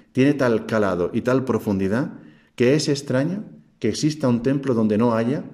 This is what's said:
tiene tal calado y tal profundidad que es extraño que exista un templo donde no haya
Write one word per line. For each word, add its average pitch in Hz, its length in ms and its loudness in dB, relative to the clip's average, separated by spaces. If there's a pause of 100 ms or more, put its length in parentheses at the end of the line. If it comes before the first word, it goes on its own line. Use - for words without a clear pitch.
(120)
tiene 135 220 4
tal 120 320 0
calado 95 480 0
y 110 80 -2
tal 127 240 0
profundidad 117 680 -2 (420)
que 123 180 4
es 151 160 0
extraño 147 560 -2 (340)
que 113 100 -2
exista 151 380 -2
un 120 140 2
templo 135 320 0
donde 110 240 2
no 117 180 2
haya 123 280 -2 (100)